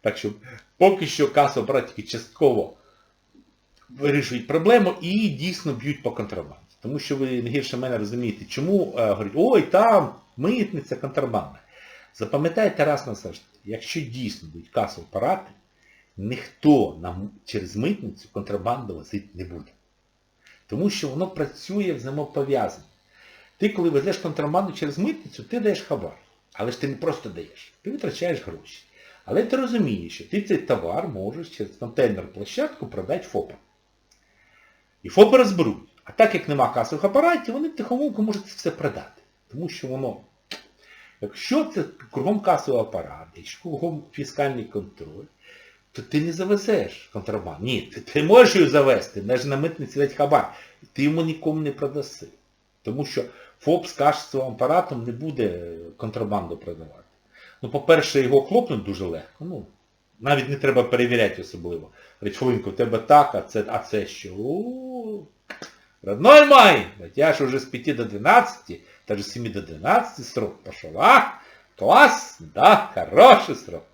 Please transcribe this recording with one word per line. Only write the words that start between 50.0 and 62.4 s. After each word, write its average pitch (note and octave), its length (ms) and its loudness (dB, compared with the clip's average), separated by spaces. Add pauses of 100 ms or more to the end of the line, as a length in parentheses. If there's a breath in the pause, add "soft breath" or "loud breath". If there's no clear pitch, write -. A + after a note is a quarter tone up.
хабар. C#3+ 380 2 (400 loud breath)
Ти C3+ 100 -4
йому D#3 200 2
нікому D#3+ 380 -2
не D3 120 -4
продаси. C#3 540 -8 (560)
Тому C3+ 240 -4
що - 180 -6 (360 loud breath)
фоп E3+ 260 2
з - 60 -14
касовим C3+ 600 -2
апаратом C3+ 520 -2
не A#2+ 80 -8
буде A2 600 -6 (220)
контрабанду G2+ 600 -6
продавати. E2 460 -16 (600 soft breath)
Ну, B2 60 -8
по-перше, C#3+ 520 4
його C3+ 220 6
хлопнуть F#3+ 420 0
дуже G2 200 -6
легко. E2 400 -10
Ну, D3 220 -12 (540)
навіть C3+ 280 0
не C#3 80 -4
треба C3 260 2
перевіряти A#2+ 600 2
особливо. E2+ 480 -10 (300 soft breath)
Говорить, G#2 180 -8
«Хвилинку, A#2 320 0